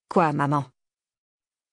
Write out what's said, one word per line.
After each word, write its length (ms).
Quoi, 240
maman ? 320